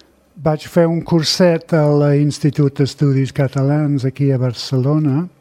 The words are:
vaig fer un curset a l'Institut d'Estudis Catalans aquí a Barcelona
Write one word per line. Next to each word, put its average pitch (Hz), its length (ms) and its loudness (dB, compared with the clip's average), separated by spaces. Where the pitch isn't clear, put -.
vaig 156 300 -4
fer 175 200 2
un 165 140 -2
curset 165 720 0
a 151 160 2
l'Institut 147 880 0
d'Estudis 135 560 0
Catalans 139 720 -2
aquí 139 280 -2
a 131 60 0
Barcelona 135 840 -2